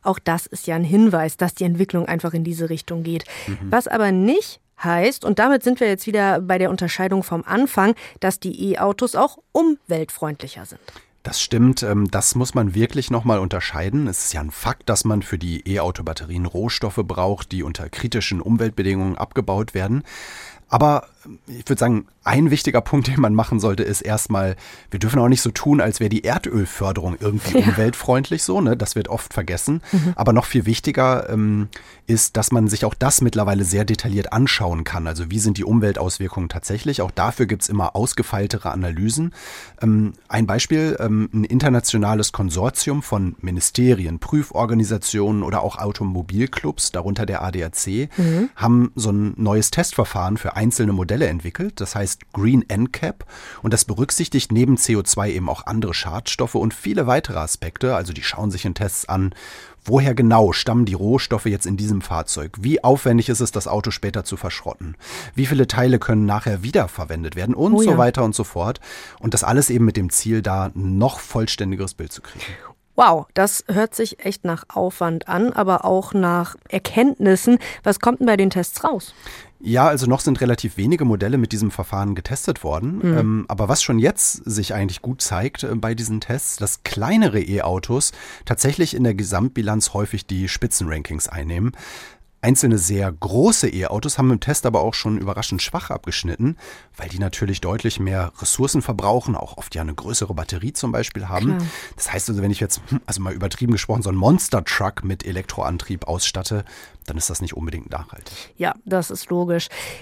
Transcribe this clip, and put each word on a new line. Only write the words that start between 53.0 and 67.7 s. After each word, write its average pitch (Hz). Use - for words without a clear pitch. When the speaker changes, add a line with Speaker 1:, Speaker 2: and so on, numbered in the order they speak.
Speaker 2:
Und 110
das 104
berücksichtigt 127
neben 127
C 113
O 98
zwei 101
eben 92
auch -
andere 110
Schadstoffe -
und 110
viele 202
weitere 127
Aspekte. 82
Also 90
die 69
schauen 104
sich 92
in 92
Tests -
an, 95
woher 135
genau 113
stammen 120
die 95
Rohstoffe 107
jetzt 101
in 98
diesem 104
Fahrzeug? 80
Wie 127
aufwendig 123
ist 117
es, 120
das -
Auto 104
später 98
zu -
verschrotten? -
Wie 131
viele 131
Teile 123
können 110
nachher 104
wiederverwendet 85
werden? 104
Und 185